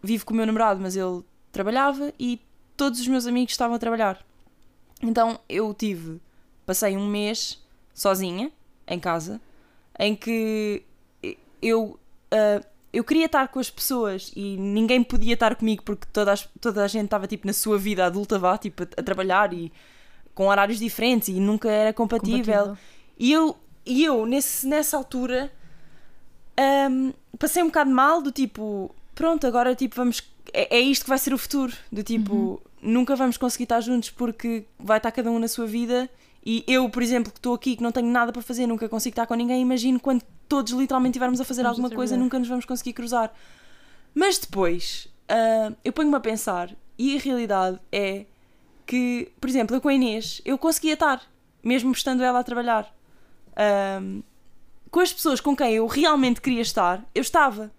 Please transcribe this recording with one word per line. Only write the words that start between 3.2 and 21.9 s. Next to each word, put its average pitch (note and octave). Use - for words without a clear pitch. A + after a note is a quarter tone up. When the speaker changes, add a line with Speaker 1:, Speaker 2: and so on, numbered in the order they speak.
Speaker 1:
amigos B3
estavam A#3
a A#3
trabalhar. A3+
Então A3+
eu G#3+
tive, E3+
passei G3
um G3+
mês G#3
sozinha, F#3+
em F3+
casa, E3+
em G#3
que A3
eu, A3+
ah, G#3
eu A#3
queria D#4+
estar C#4
com C4
as B3+
pessoas G#3
e G3
ninguém A3
podia A#3
estar A3+
comigo A3
porque G#3
toda G#3
as, -
toda G#3
a G3+
gente G#3
estava, G3
tipo, G3+
na F#3+
sua G#3+
vida G3
adulta, G3
vá, F#3
tipo, F#3+
a, F3+
a -
trabalhar F#3+
e E3+
com F#3+
horários G3+
diferentes A#3
e F#3
nunca G#3
era G#3+